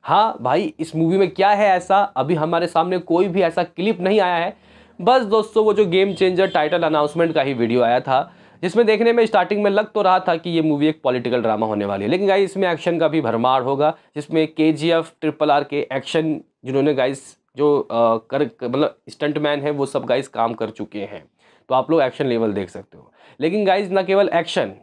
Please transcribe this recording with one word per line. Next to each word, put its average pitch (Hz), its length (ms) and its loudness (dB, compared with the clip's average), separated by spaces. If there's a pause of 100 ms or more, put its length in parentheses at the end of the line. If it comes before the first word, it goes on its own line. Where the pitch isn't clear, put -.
हाँ 208 380 0
भाई, 147 400 -2
इस 160 160 -8
मूवी 165 200 0
में 190 140 2
क्या 190 200 0
है 208 180 2
ऐसा, 190 480 2
अभी 139 180 -2
हमारे 170 320 0
सामने 170 320 0
कोई 175 300 0
भी 180 140 0
ऐसा 165 220 0
क्लिप 180 360 -4
नहीं 196 200 2
आया 180 160 0
है। 175 200 -4 (440)
बस 247 220 4
दोस्तों 214 420 0
वो 214 80 4
जो 208 140 2
गेम 185 280 0
चेंजर 185 320 2
टाइटल 170 360 0
अनाउंसमेंट 156 520 0
का 147 80 2
ही 135 120 -2
वीडियो 120 280 0
आया 120 180 2
था, 135 340 -2 (280)
जिसमें 208 240 2
देखने 220 260 2
में 233 140 4
स्टार्टिंग 208 360 0
में 202 80 2
लग 208 220 -2
तो 208 100 -2
रहा 185 180 4
था 180 160 0
कि 170 140 -8
ये 160 120 0
मूवी 151 240 0
एक 156 180 -2
पॉलिटिकल 127 380 0
ड्रामा 110 240 0
होने 104 180 -2
वाली 98 200 -4
है, 113 60 -2
लेकिन 185 160 0
गाइस 196 240 2
इसमें 185 220 -2
एक्शन 170 260 -4
का 160 100 2
भी 156 120 0
भरमार 123 420 0
होगा, 139 340 0 (200)
जिसमें 156 320 -2
केजीएफ़, 160 720 0
ट्रिपल 151 300 -2
आर 143 140 2
के 139 280 -6
एक्शन 156 480 -4 (240)
जिन्होंने 139 300 0
गाइस 135 440 -4 (180)
जो, 147 240 2
अ, 113 360 2 (140)
कर, 135 200 -2 (140)
मतलब 135 340 -2 (100)
स्टंटमैन 147 520 -4
है 147 100 -2
वो 139 160 -2
सब 135 180 -6
गाइस 127 240 -2
काम 117 260 -2
कर 110 160 -6
चुके 104 300 -12
हैं, 101 240 -12 (440)
तो 131 60 -2
आप 131 160 -2
लोग 160 120 4
एक्शन 131 240 -2
लेवल 113 260 0
देख 98 180 -6
सकते - 280 -18
हो। 64 140 -20 (280)
लेकिन 190 240 -2
गाइस 190 260 0
ना 190 120 2
केवल 190 320 2
एक्शन 165 380 -2 (100)